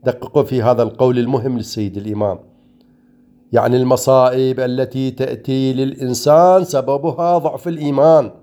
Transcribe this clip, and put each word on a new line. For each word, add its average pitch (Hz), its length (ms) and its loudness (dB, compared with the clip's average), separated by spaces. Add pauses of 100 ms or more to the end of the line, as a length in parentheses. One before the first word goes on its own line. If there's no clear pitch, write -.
دققوا 127 400 -2
في 127 180 -4
هذا 120 220 2
القول 123 360 0
المهم 123 380 -4
للسيد 104 400 -8
الإمام، 104 420 -4 (1120)
يعني 117 260 2
المصائب 127 800 2
التي 131 520 -4
تأتي 131 600 -4
للإنسان 147 920 2
سببها 147 760 -2
ضعف 160 300 -4
الإيمان 147 640 2 (120)